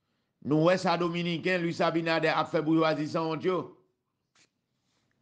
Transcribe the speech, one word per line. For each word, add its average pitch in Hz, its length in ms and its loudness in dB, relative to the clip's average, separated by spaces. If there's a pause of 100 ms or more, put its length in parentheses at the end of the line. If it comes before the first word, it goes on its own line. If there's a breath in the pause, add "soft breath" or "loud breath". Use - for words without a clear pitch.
(480)
Nou 156 200 4
wè 185 100 4
sa 175 220 0
Dominiken, 175 640 -2
Louis 170 200 -4
Abinader 165 520 0
ap 156 160 -2
fè 165 120 2
boujwazi 156 440 2
san 165 220 -2
wont 160 140 -6
yo. 226 180 -2 (1600)